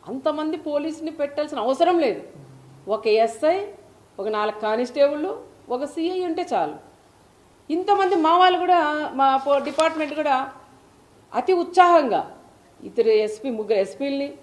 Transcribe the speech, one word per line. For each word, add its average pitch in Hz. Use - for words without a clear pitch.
అంతమంది 302
పోలీసుని 311
పెట్టాల్సిన 294
అవసరం 330
లేదు. 262
ఒక 214
ఎస్ఐ, 226
ఒక 196
నాలుగు 214
కానిస్టేబుళ్ళు, 277
ఒక 254
సీఐ 339
ఉంటే 339
చాలు. 165
ఇంతమంది 381
మా 330
వాళ్ళు 359
కూడా, 302
మా 269
పో-, 277
డిపార్ట్‌మెంట్ 311
కూడా 277
అతి 269
ఉత్సాహంగా 339
ఇద్దరు 220
ఎస్పీ, 214
ముగ్గురు 214
ఎస్పీలని 277